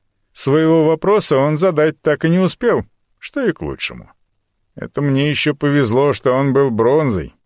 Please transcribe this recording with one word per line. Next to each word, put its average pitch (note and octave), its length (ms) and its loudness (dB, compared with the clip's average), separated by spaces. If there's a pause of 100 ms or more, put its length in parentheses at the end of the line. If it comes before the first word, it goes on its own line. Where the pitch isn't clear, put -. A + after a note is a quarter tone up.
(320)
Своего D#3+ 540 2
вопроса D#3+ 520 0
он D3 180 0
задать D#3 440 0
так D3 240 -2
и D#3+ 40 2
не E3+ 100 2
успел, F#3 460 0 (340)
что - 280 -6
и - 60 -2
к - 100 -10
лучшему. B1 480 -10 (640)
Это - 280 -8
мне C#3 260 0
еще D3 260 -2
повезло, C#3+ 580 0
что B2+ 200 -2
он C3+ 200 0
был C#3 180 2
бронзой, A2+ 640 0 (120)